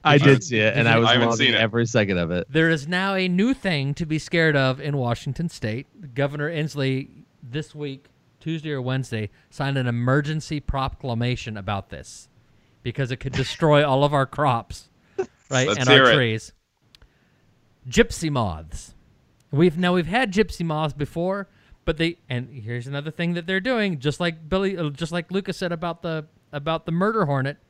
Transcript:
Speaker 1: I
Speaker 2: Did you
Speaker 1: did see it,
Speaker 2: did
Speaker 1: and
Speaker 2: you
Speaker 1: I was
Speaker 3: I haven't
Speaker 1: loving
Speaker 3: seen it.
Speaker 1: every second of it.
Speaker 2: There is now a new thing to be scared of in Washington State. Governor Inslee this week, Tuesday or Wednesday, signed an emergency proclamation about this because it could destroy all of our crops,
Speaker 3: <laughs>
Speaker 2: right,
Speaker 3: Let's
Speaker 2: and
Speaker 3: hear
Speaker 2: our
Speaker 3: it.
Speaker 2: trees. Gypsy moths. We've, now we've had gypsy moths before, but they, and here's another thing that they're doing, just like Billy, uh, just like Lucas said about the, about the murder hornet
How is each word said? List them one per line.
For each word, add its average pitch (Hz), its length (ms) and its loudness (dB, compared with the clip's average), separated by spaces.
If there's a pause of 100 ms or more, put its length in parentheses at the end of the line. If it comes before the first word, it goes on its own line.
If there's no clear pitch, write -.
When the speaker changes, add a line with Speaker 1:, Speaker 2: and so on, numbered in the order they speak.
Speaker 1:
I 147 120 8
Speaker 2:
Did 139 80 6
you 139 80 12
Speaker 1:
did 131 100 4
see 117 160 -2
it, 107 120 4
Speaker 2:
did 107 80 -2
Speaker 1:
and 117 80 4
Speaker 2:
you 117 60 6
Speaker 1:
I 113 60 6
was 117 100 4
Speaker 3:
I 120 40 6
haven't 120 160 4
Speaker 1:
loving 117 180 2
Speaker 3:
seen 117 80 4
it. 101 40 4
Speaker 1:
every 113 260 2
second 101 340 2
of 82 120 0
it. 87 180 -2
Speaker 2:
There 160 200 2
is 151 180 -2
now 190 280 -2
a 185 120 0
new 196 260 2
thing 143 420 -2
to 170 100 -6
be 151 140 -2
scared 160 360 2
of 135 240 2
in 143 180 -4
Washington 131 520 -4
State. 123 640 -10
Governor 143 380 -2
Inslee 143 560 -4 (340)
this 143 320 -10
week, 139 340 -12 (340)
Tuesday 160 300 -6
or 135 100 -4
Wednesday, 123 480 -4 (200)
signed 139 280 -4
an 127 100 0
emergency 143 720 0
proclamation 123 1000 -4
about 98 320 -6
this - 380 -18 (540)
because 127 300 -4
it 127 60 -4
could - 160 -8
destroy 147 540 4
all 135 160 4
of 143 100 2
our 135 120 4
crops, 127 640 -2 (140)
Speaker 3:
<laughs> - 140 -14 (320)
Speaker 2:
right, 131 180 2
Speaker 3:
Let's 104 120 0
Speaker 2:
and 127 100 0
Speaker 3:
hear 135 160 8
Speaker 2:
our 120 60 8
Speaker 3:
it. 107 40 6
Speaker 2:
trees. 110 360 -2 (1400)
Gypsy - 400 2
moths. 87 640 -4 (580)
We've, 160 260 4
now 180 160 2
we've 180 140 0
had 226 260 0
gypsy 202 320 0
moths 156 280 -2
before, 175 540 -6 (380)
but 160 120 -2
they, 165 200 0 (120)
and 123 200 -6
here's 120 380 -10
another 143 240 -8
thing 175 220 -2
that 170 120 -6
they're 190 140 0
doing, 202 400 -2
just 143 200 -2
like 165 300 -4
Billy, 190 280 0
uh, 160 120 -2
just 151 220 -6
like 175 200 -6
Lucas 190 260 -4
said 175 140 -4
about 170 300 -6
the, 160 240 -6 (260)
about 156 340 -4
the 165 60 -4
murder 202 340 0
hornet 139 320 -2 (120)